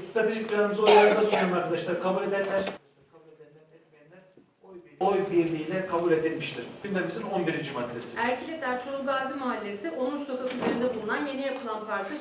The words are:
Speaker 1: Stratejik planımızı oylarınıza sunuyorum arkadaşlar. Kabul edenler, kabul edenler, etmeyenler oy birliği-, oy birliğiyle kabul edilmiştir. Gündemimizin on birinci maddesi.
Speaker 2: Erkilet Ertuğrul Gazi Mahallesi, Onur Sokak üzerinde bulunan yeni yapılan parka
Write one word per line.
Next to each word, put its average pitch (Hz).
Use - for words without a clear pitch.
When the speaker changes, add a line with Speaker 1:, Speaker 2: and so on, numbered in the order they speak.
Speaker 1:
Stratejik 226
planımızı 208
oylarınıza 208
sunuyorum 185
arkadaşlar. 175
Kabul 190
edenler, 196
kabul 156
edenler, 156
etmeyenler 156
oy 190
birliği-, 165
oy 196
birliğiyle 170
kabul 170
edilmiştir. 156
Gündemimizin 190
on 190
birinci 147
maddesi. 120
Speaker 2:
Erkilet 254
Ertuğrul 254
Gazi 277
Mahallesi, 220
Onur 269
Sokak 254
üzerinde 240
bulunan 240
yeni 262
yapılan 220
parka 208